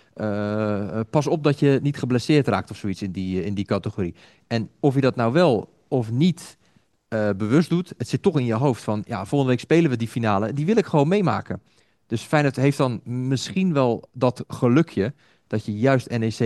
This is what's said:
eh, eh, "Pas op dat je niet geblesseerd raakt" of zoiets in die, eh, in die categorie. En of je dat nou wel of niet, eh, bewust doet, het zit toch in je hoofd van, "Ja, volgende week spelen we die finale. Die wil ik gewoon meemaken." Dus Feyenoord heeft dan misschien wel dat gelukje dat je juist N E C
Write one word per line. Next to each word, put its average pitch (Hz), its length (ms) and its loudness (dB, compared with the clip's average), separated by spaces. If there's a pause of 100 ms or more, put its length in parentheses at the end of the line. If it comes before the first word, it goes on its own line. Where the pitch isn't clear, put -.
(140)
eh, 104 840 -4
eh, 113 120 -4
"Pas 147 160 0
op 160 180 -2
dat 147 140 0
je 139 240 4
niet 147 160 -2
geblesseerd 127 500 0
raakt" 95 220 -2
of 104 60 -16
zoiets 98 260 -6
in 98 100 -6
die, 92 280 -4
eh, 82 60 -4
in 104 80 -6
die 98 100 -4
categorie. 98 500 -4 (320)
En 113 240 -4 (100)
of 139 140 2
je 139 60 2
dat 131 160 2
nou 117 160 2
wel 143 400 2 (160)
of 120 220 -2
niet, 151 460 0 (520)
eh, 107 280 0
bewust 110 320 2
doet, 175 300 -4
het - 100 -8
zit - 140 -4
toch 165 160 2
in 127 60 0
je 117 100 0
hoofd 120 280 0
van, 107 240 -4
"Ja, 98 200 -8
volgende 139 260 2
week 123 100 0
spelen 165 280 4
we 123 60 -2
die 117 120 -4
finale. 107 440 0
Die 143 140 -4
wil 220 100 2
ik 202 100 2
gewoon 143 220 2
meemaken." 123 540 -2 (440)
Dus 117 160 -4
Feyenoord 147 340 0
heeft 139 220 2
dan 127 260 0
misschien 135 680 -2
wel 127 400 0
dat 123 360 -2
gelukje 123 680 2 (320)
dat 110 180 -4
je 104 140 -6
juist 131 320 2
N 117 120 -2
E 113 60 0
C 107 180 -4